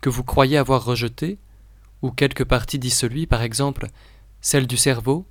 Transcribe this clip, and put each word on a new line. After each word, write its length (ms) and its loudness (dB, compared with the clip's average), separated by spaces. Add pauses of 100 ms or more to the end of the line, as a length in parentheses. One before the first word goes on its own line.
que 80 0
vous 140 -4
croyez 340 4
avoir 280 2
rejeté, 540 -4 (640)
ou 100 -2
quelques 340 0
parties 340 0
dissolues, 480 -2
par 140 2
exemple, 460 -2 (540)
celles 260 2
du 100 -4
cerveau 540 2